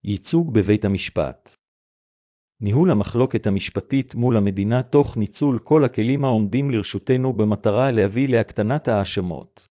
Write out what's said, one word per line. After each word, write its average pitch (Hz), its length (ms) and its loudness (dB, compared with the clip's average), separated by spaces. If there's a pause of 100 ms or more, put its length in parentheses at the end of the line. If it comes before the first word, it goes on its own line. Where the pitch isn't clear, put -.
ייצוג 139 500 -2
בבית 104 300 2
המשפט. 90 720 -4 (1040)
ניהול 120 300 2
המחלוקת 120 560 0
המשפטית 104 680 -4
מול 120 220 2
המדינה, 101 460 0
תוך 143 340 0
ניצול 120 420 -2
כל 151 260 2
הכלים 131 400 -2
העומדים 123 460 0
לרשותנו, 127 640 -2
במטרה 107 580 0
להביא 113 380 0
להקטנת 117 600 -2
ההאשמות. 95 840 -6